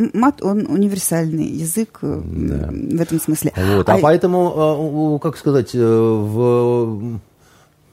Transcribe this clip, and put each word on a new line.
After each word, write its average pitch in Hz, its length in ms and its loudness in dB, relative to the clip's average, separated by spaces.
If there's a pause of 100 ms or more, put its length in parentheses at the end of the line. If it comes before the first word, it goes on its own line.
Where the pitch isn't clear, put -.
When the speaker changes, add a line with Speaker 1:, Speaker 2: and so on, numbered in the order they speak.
(140)
Speaker 1:
мат, 262 300 0
он 202 240 -2
универсальный 165 800 -2
язык, 165 540 -6
э, 135 240 -6
Speaker 2:
Да. 76 460 -4
Speaker 1:
в 165 300 -4
этом 165 180 -2
смысле. 156 360 -2
Speaker 2:
Вот. 95 340 2
А - 60 6
Speaker 1:
А - 40 4
Speaker 2:
поэтому, 175 560 4
э, 156 600 0
у, 143 40 -2
как 151 180 -6
сказать, 139 360 0
э, 123 60 -2
в... 113 1400 2 (720)